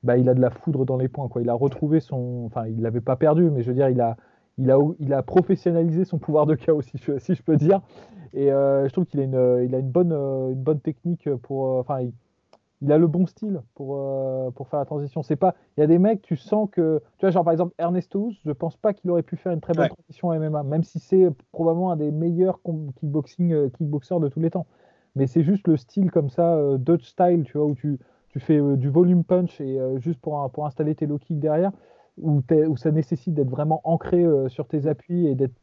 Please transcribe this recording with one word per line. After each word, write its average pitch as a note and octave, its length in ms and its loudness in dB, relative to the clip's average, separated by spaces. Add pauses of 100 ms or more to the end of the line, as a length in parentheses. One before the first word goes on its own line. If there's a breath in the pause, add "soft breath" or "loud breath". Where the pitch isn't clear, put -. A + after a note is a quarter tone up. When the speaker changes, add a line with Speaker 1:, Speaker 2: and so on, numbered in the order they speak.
Speaker 1:
bah, B2 140 2
il B2+ 120 4
a B2+ 60 6
de B2+ 60 2
la B2 100 4
foudre C3 340 -4
dans B2+ 120 -2
les B2+ 120 -2
poings, C3 200 -8
quoi. A#2+ 140 -6
Il A#2 60 -2
a A#2+ 60 0
retrouvé C#3+ 460 0
son, B2 460 -8
enfin, A2+ 200 -8
il A2+ 160 -6
l'avait A2+ 180 -2
pas B2+ 160 -2
perdu, D#3+ 340 2
mais C3+ 120 -2
je A#2 60 -4
veux B2 60 -2
dire, C3+ 140 2
il B2+ 120 2
a, A2+ 160 -2 (420 soft breath)
il C3 120 0
a, C3+ 80 6 (200)
il C#3 160 -2
a C3 80 -2
professionnalisé E3+ 800 0
son E3+ 140 -6
pouvoir D3+ 260 0
de D#3 100 2
K - 160 -4
O, D3+ 120 2
si - 160 -12
je, C#3+ 200 -6
si F3+ 160 -2
je - 80 -12
peux D#3 140 2
dire. F3+ 240 4 (540 loud breath)
Et, C#3 160 2
euh, C#3 380 2
je C3+ 40 -6
trouve F#3 120 0
qu'il D3 160 -4
a C3+ 40 0
une, B2+ 400 2
il B2+ 100 -4
a C3 40 -2
une C3 120 -4
bonne, E3+ 220 2
euh, C3+ 380 -4
une C3 120 -6
bonne D3 180 0
technique D#3+ 560 -6
pour, C3+ 320 -6
euh, C3 120 -2
enfin, C3 200 -4
il... B2 120 -6 (680)
il C#3 100 -2
a D3+ 80 6
le E3 80 6
bon E3+ 200 2
style G3 360 -8 (120)
pour, C#3 220 -10
euh, C3+ 540 -6
pour C3 180 -14
faire D3 120 -4
la C#3 40 -2
transition. D3 380 -8
C'est D3+ 140 -2
pas, F#3 180 2 (220 soft breath)
il - 40 0
y D3+ 40 4
a - 20 2
des E3+ 140 6
mecs, G3+ 200 2
tu - 160 -6
sens G#3 360 -2
que, D#3+ 280 0 (180 soft breath)
tu - 60 -4
vois, F#3+ 60 4
genre F3 140 2
par E3 80 2
exemple F3+ 260 0
Ernesto F3+ 480 -4
Hoost, A3+ 180 -10
je D#3 60 -4
pense D#3+ 260 -6
pas G#3+ 160 0
qu'il G3 200 -8
aurait E3+ 100 2
pu E3+ 140 -8
faire F3+ 160 -6
une E3 80 -4
très - 120 -6
bonne E3 120 2
Speaker 2:
Ouais. D#3+ 40 0
Speaker 1:
transition - 400 -8
en E3+ 40 0
M D#3+ 100 -2
M D#3 140 -4
A, D3 80 -4
même D3+ 180 -2
si - 160 -6
c'est F#3 300 4 (240)
probablement E3+ 400 0
un E3 40 -4
des D3+ 140 -2
meilleurs E3+ 500 -2
com-, D#3 360 -8
kickboxing, D#3 560 -2
euh, D3 160 2
kickboxers D3+ 500 -4
de D#3 80 0
tous C#3 140 -4
les E3 100 0
temps. E3+ 160 -6 (480 soft breath)
Mais C3+ 140 0
c'est D#3+ 160 2
juste G3 240 0
le D#3+ 80 4
style F#3 340 -2
comme D3+ 180 0
ça, E3+ 280 2
euh, C#3+ 200 2
Dutch C#3 280 0
style, F3 400 2
tu - 120 -10
vois, D3+ 120 0
où D3 80 0
tu, D3 240 -4 (300 soft breath)
tu C3+ 100 -10
fais, D#3 180 4
euh, C#3+ 180 2
du C3+ 120 0
volume F3 340 4
punch F3+ 380 0
et, C3+ 180 -4
euh, C3 220 -2
juste D3 200 -6
pour D3+ 200 -6
un, C#3 80 -4
pour D3+ 180 -8
installer D3+ 300 -4
tes D#3 100 -4
low D3 120 -2
kicks D#3 200 -6
derrière, D#3 320 0 (500 soft breath)
où D3+ 200 2
t'es, D#3 260 4
où D#3 100 0
ça D#3+ 140 -2
nécessite D#3 440 -2
d'être C#3 160 0
vraiment D3 340 -2
ancré, E3+ 400 0
euh, C#3 240 2
sur - 180 -10
tes D3+ 220 -4
appuis F3 400 -2
et C3+ 80 0
d'être C3+ 260 -2